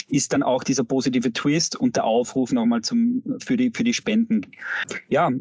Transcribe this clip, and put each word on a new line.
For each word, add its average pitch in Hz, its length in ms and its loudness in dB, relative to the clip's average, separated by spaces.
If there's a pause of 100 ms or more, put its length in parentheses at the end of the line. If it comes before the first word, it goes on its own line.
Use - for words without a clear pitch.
ist - 240 0
dann 143 100 2
auch 127 220 0
dieser - 220 0
positive 127 480 0
Twist 151 420 0
und 123 220 0
der - 80 0
Aufruf 120 480 0
nochmal 117 280 2
zum, 120 420 0 (160)
für - 180 -2
die, 123 160 2
für 120 100 -4
die 120 100 2
Spenden. 110 520 0 (640)
Ja, 143 320 2